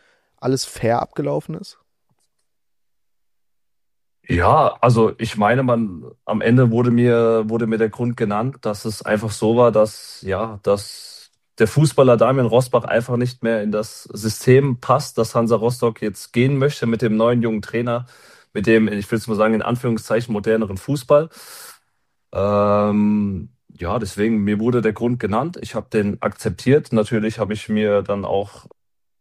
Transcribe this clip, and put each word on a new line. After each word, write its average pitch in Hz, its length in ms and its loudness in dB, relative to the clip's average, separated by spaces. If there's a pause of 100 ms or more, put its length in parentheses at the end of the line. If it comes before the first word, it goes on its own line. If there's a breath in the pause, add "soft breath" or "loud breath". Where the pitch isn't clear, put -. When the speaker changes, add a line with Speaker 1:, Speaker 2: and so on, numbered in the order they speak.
(360)
Speaker 1:
alles 131 300 -2
fair 117 360 -2
abgelaufen 151 540 -6
ist? - 240 -18 (2500)
Speaker 2:
Ja, 113 540 2
also 113 360 4
ich - 200 -8
meine, 113 260 2
man, 113 400 -2 (220)
am 107 160 -2
Ende 120 300 4
wurde 120 200 2
mir, 117 560 2
wurde 113 200 -2
mir 110 100 -2
der 110 120 0
Grund 120 280 -6
genannt, 110 440 -4
dass 104 220 -6
es 110 180 -8
einfach 107 300 -2
so 110 240 0
war, 120 160 6
dass, - 520 -2
ja, 101 380 -6
dass - 520 -4 (440)
der 110 120 4
Fußballer 135 480 4
Damian 123 300 2
Rosbach 120 360 2
einfach 120 320 -2
nicht 123 260 -4
mehr 113 220 -2
in 104 80 -4
das 107 400 -6
System 127 680 2
passt, - 360 -2
das 113 180 -2
Hansa 117 200 2
Rostock 117 460 -2
jetzt - 320 -8
gehen 135 240 2
möchte 135 280 -2
mit 117 160 0
dem 110 140 0
neuen 117 260 2
jungen 110 200 -2
Trainer, 120 460 -6 (440 soft breath)
mit 98 160 -4
dem, 110 220 4
ich 101 200 -6
will's 110 180 -4
mal 110 100 -2
sagen, 110 160 2
in 107 80 0
Anführungszeichen 117 720 -4
moderneren 104 420 -2
Fußball. 147 540 0 (1040 loud breath)
Ähm, 104 1160 0 (180)
ja, 98 300 -6
deswegen, 107 400 -2
mir 104 200 0
wurde 120 220 2
der 107 100 2
Grund 120 260 -2
genannt, 120 440 -4
ich - 140 -10
hab 107 160 -8
den 101 300 -2
akzeptiert. - 680 0
Natürlich 110 480 -2
hab 101 120 -4
ich 104 180 -10
mir 107 320 0
dann 101 240 -4
auch 101 400 -6 (560)